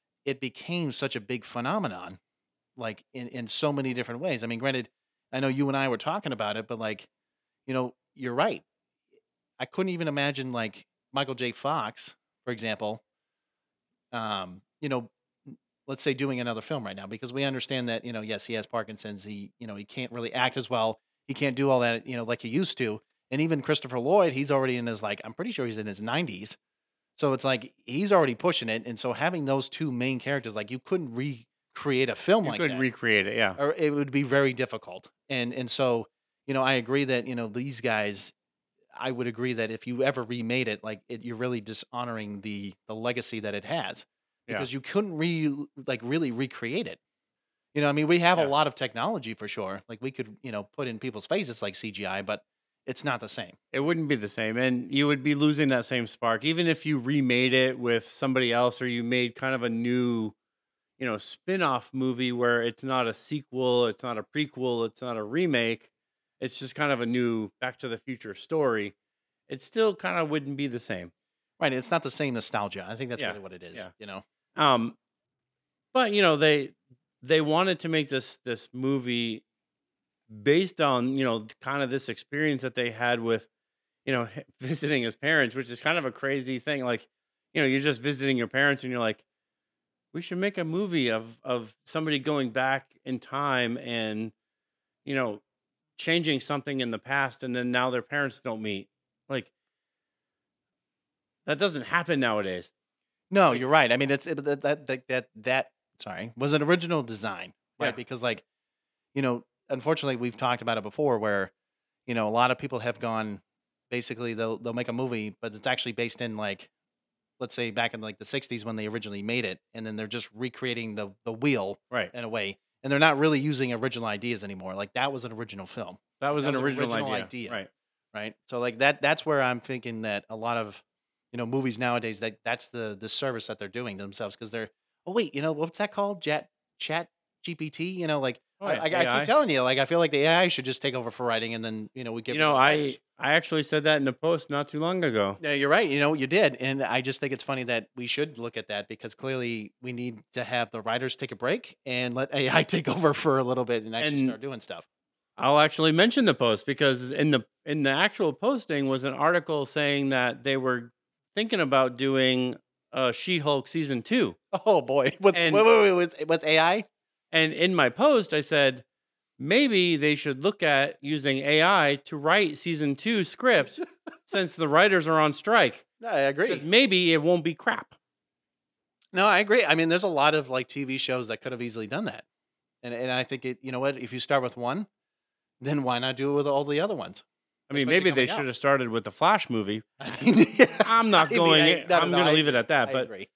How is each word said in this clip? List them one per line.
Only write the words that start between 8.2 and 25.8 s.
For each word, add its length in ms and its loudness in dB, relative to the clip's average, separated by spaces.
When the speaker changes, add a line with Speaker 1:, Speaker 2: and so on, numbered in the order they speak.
Speaker 1:
right. 300 0
I 80 -6
couldn't 240 -2
even 180 -2
imagine, 440 -2
like, 340 -6
Michael 240 -4
J. 160 -4
Fox, 640 -6
for 80 -6
example, 520 -6
um, 500 -6
you 80 -6
know, 220 -4
n-, 100 -20
let's 160 -10
say 120 2
doing 260 -2
another 200 -4
film 240 -6
right 120 -10
now, 100 -14
because 260 -12
we 120 -2
understand 440 -4
that, 160 -4
you 80 -10
know, 100 -8
yes, 240 -8
he 80 -6
has 120 -4
Parkinson's, 560 -8
he, 360 -14
you 80 -14
know, 100 -12
he 80 -12
can't 280 -10
really 200 -8
act 240 0
as 140 -4
well, 300 0
he 60 -6
can't 220 0
do 140 4
all 100 6
that, 260 0
you 100 -8
know, 80 -6
like 180 -4
he 60 -8
used 300 -2
to, 220 -2
and 100 -2
even 220 0
Christopher 380 -2
Lloyd, 320 4
he's 180 -2
already 260 2
in 100 -4
his, 160 -6
like, 220 -4
I'm 100 -14
pretty 180 -8
sure 140 -4
he's 120 -6
in 80 -6